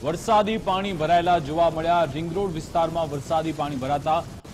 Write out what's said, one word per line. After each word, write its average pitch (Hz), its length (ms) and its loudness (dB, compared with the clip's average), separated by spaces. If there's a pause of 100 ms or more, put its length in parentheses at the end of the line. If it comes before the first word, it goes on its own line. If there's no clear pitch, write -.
વરસાદી 214 540 2
પાણી 196 360 -2
ભરાયેલા 170 460 4
જોવા 160 300 2
મળ્યા. 165 460 2
રિંગ 165 200 -4
રોડ 196 180 -2
વિસ્તારમાં 160 580 -2
વરસાદી 160 480 -2
પાણી 143 240 -4
ભરાતા 147 360 0 (340)